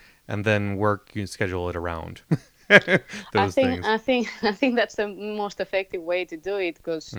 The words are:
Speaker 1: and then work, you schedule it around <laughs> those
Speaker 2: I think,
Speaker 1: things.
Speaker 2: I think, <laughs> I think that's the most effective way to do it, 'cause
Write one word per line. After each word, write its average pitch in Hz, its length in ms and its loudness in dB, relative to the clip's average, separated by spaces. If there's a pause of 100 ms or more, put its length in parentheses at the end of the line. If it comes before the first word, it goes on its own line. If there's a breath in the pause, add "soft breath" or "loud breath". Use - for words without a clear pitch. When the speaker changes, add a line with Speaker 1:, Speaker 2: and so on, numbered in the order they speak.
(280 soft breath)
Speaker 1:
and 104 160 -4
then 101 320 2
work, 101 380 0
you 104 120 -4
schedule 90 440 -4
it 87 80 -6
around 85 480 -6
<laughs> - 420 -2
those 185 320 6 (340 loud breath)
Speaker 2:
I 202 140 4
think, 185 80 -4
Speaker 1:
things. 254 300 2
Speaker 2:
I 220 120 2
think, 240 380 0
<laughs> - 80 -10
I 214 80 4
think 247 240 0
that's 214 200 0
the 208 120 -2
most 202 540 -6
effective 190 400 -4
way 175 240 -2
to 170 120 -12
do 196 200 -4
it, 175 260 -4
'cause 160 360 -6